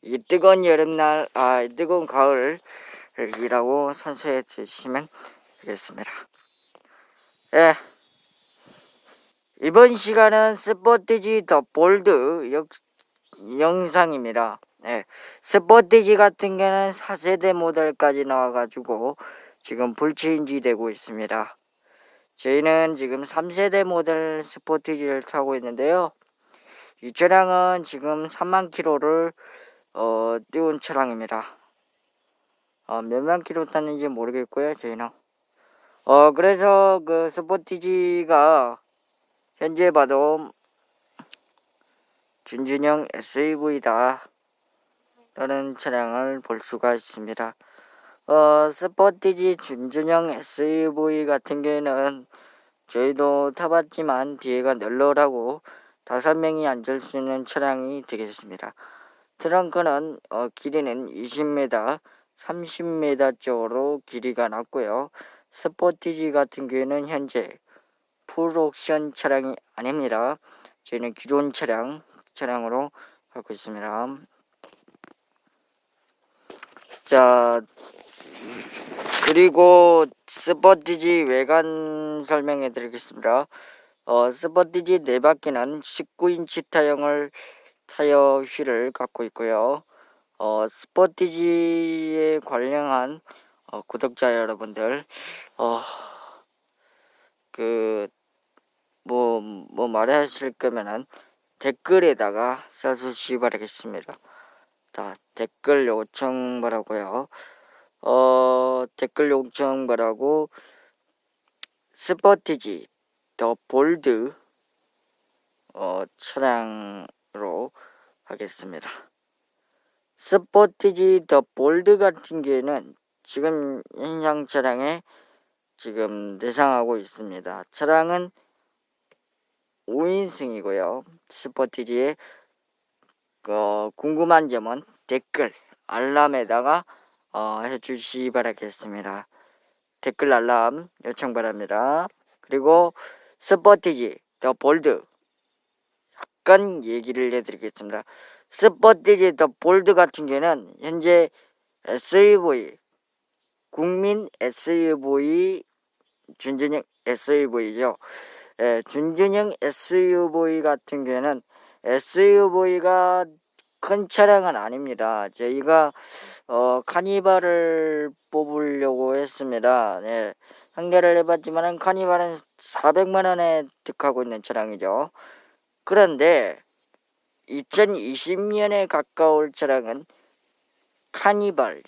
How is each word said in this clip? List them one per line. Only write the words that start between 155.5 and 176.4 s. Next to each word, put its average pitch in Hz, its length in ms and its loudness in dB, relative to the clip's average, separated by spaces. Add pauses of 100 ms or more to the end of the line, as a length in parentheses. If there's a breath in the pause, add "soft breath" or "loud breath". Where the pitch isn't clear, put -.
준준형 139 460 -4 (240)
에스유브이죠. 120 920 -2 (640 loud breath)
예, 117 280 0
준준형 190 720 -2
에스유브이 165 1040 0
같은 143 420 -4
경우에는 127 380 -4 (420 soft breath)
에스유브이가 180 1400 2 (540)
큰 202 280 -2
차량은 196 480 4
아닙니다. 110 800 -6
저희가, 139 580 2 (560 loud breath)
어, 123 380 2
카니발을 175 1300 0 (180)
뽑으려고 143 880 -2
했습니다. 123 880 0
예, 110 320 -6 (380 soft breath)
상대를 175 440 4
해봤지만은 165 640 -2
카니발은 175 580 -2 (220)
사백만 185 640 2
원에 170 380 0 (200)
득하고 127 380 -4
있는 113 220 -8
차량이죠. 110 640 -4 (760 soft breath)
그런데 156 800 4 (840)